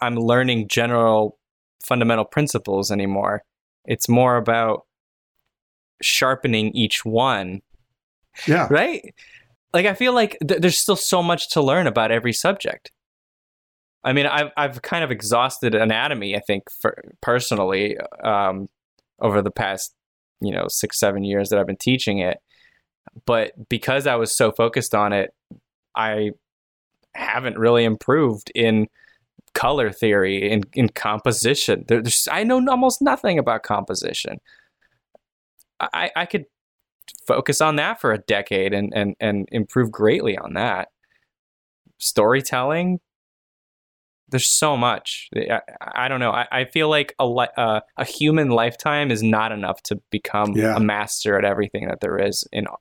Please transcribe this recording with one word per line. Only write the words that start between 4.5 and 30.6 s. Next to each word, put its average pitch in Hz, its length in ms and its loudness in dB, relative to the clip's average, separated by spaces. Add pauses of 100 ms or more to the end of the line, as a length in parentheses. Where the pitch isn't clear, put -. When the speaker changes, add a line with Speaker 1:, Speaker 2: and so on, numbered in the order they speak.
Speaker 1:
sharpening 127 720 0
each 110 300 -2
one. 110 560 0 (840)
Speaker 2:
Yeah. 156 240 2
Speaker 1:
Right? 202 440 0 (580)
Like, 180 140 2
I 196 80 2
feel 247 180 2
like 220 240 2 (100)
th-, 165 140 0
there's 170 180 2
still 196 180 2
so 180 260 0
much 170 280 -2
to 156 120 2
learn 147 240 2
about 110 240 2
every 117 220 0
subject. - 580 -2 (1120)
I 131 80 0
mean, 143 140 2
I've, 147 300 0
I've 131 260 -2
kind 170 220 -4
of 131 60 -4
exhausted 120 640 0
anatomy, 110 600 0
I 101 40 -2
think, 98 300 -4
for, - 320 -4 (180)
personally, 104 760 0 (280)
um, 98 440 0 (520)
over 104 220 2
the 98 80 -2
past, 98 440 -6 (460)
you 101 120 -4
know, 90 160 -4
six, - 300 -6
seven 98 260 0
years 101 260 -2
that 104 80 2
I've 95 80 0
been 101 100 -6
teaching 120 420 -2
it. 90 200 -2 (880)
But 110 420 -2
because 135 380 -2
I 131 100 0
was 113 180 -2
so 113 180 2
focused 117 420 0
on 104 180 2
it, 98 200 0 (640)
I 107 340 -2 (840)
haven't 120 440 -4
really 117 260 4
improved 113 720 0
in 110 320 2 (680)
color 123 380 0
theory, 98 580 2
in, 104 140 0 (120)